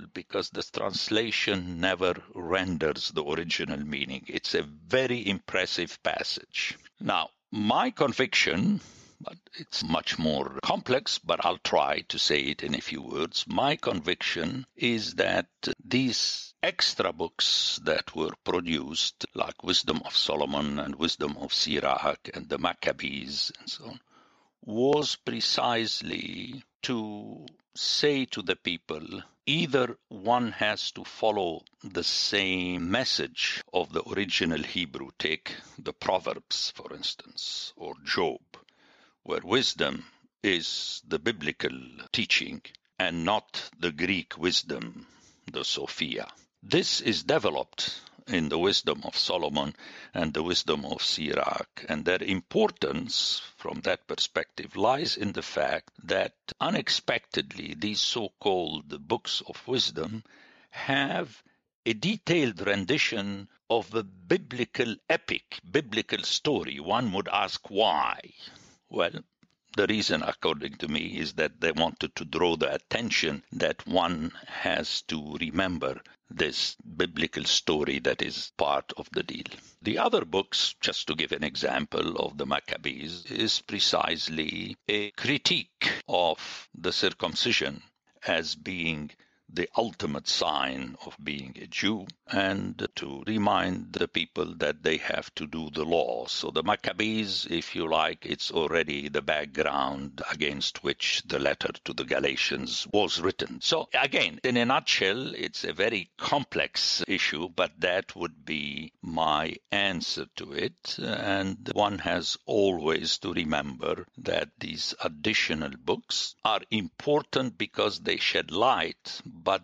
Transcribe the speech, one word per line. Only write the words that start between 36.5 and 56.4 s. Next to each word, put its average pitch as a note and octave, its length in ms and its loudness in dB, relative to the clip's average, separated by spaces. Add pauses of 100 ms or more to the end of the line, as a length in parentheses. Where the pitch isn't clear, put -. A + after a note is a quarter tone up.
for - 200 -12
instance, - 800 -8
or D2+ 180 -8 (100)
Job, D#2 380 2 (800)
where D#2+ 220 -2
wisdom F2 640 2 (360)
is - 640 0
the - 120 0
biblical D2 580 -2 (340)
teaching - 520 0 (340)
and E2+ 260 0
not - 460 0 (100)
the E2+ 120 2
Greek F2 480 -2
wisdom, C#2+ 640 -2 (460)
the C2 120 -6
Sophia. C2 640 -4 (360)
This D#3+ 360 2
is F#2 240 0
developed G2 800 0 (260)
in E2 220 2
the E2 100 2
Wisdom D#2+ 460 2
of D#2 120 -6
Solomon D2 560 0 (400)
and D#2+ 200 0
the D#2+ 100 0
Wisdom D#2+ 400 2
of D2 180 -4
Sirach, - 840 -2
and D2+ 160 -2
their F2+ 180 2
importance - 1200 0 (140)
from D2+ 260 -8
that F2+ 240 0
perspective - 720 -4
lies A#2+ 400 2
in G2+ 160 -2
the F2 100 -4
fact D2 500 -2 (120)
that F#2 300 0 (260)